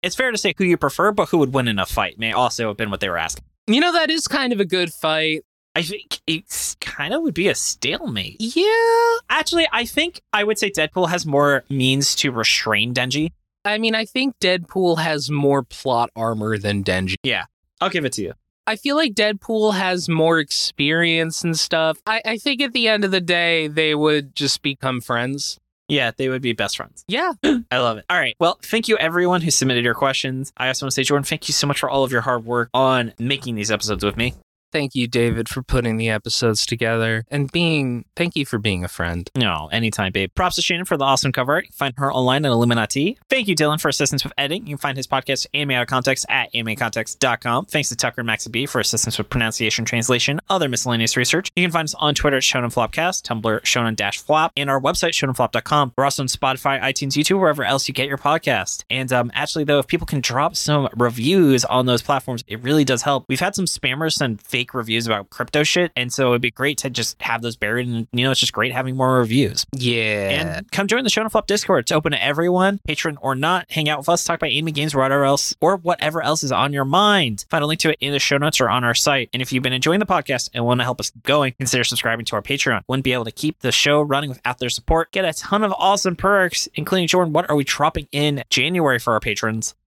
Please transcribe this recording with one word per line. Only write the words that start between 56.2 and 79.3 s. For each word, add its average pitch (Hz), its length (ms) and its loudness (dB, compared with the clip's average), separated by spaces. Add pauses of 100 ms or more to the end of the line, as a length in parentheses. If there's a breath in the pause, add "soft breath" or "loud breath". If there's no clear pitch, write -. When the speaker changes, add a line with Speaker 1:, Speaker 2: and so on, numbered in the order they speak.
Speaker 1:
on 127 60 -4
Spotify, 135 520 -2
iTunes, 135 320 -2
YouTube, - 280 2
wherever 151 220 4
else 131 260 0
you 127 40 -6
get 135 160 -2
your 139 80 -4
podcast. 143 720 0
And, 131 240 -2
um, 120 220 2
actually, 151 300 -2
though, 143 160 4
if 131 60 -2
people 165 200 -2
can 139 160 -2
drop 143 340 0
some 147 400 0
reviews 123 720 4
on 127 180 2
those 123 160 2
platforms, 127 460 -2
it 110 160 -10
really 143 220 4
does 131 180 0
help. 139 260 0
We've 135 100 -2
had 196 160 -2
some 185 120 -2
spammers 147 480 -2
send 117 260 -2
fake 123 220 -4 (120)
reviews 117 340 -2
about 104 200 -2
crypto 147 360 0
shit, 175 320 2
and 123 160 -4
so 135 160 0
it'd 120 120 4
be 120 120 -2
great 139 260 -2
to 139 100 -6
just 120 320 -6
have 117 220 -4
those 117 140 -6
buried, 120 320 -2
and, 117 240 -4
you 120 120 0
know, 135 60 2
it's 127 80 0
just 120 140 0
great 117 180 0
having 127 240 -4
more 131 240 4
reviews. 117 560 2
Speaker 2:
Yeah. 113 540 0 (300)
Speaker 1:
And - 120 -12
come 202 160 -2
join 233 160 2
the 226 80 0
Shonen 220 220 0
Flop 214 160 0
Discord. 196 380 2
It's - 40 -2
open 156 220 2
to 104 120 -2
everyone, 180 640 2
patron 151 340 -4
or 135 140 -2
not. 165 360 0
Hang 151 180 0
out 151 100 0
with 139 100 -4
us, 170 140 2
talk 170 140 0
about 156 160 -2
anime, 156 200 0
games, 147 220 -2
whatever 135 300 4
else, 139 360 2
or 185 180 4
whatever 165 440 -2
else 151 220 0
is 131 80 -2
on 127 200 2
your 139 120 0
mind. 170 680 4
Find 151 140 0
a - 20 0
link 156 140 -2
to 160 100 4
it 143 100 2
in 139 120 -2
the 139 80 0
show - 180 2
notes 147 220 2
or 120 100 4
on 123 140 2
our 120 100 2
site. 139 380 2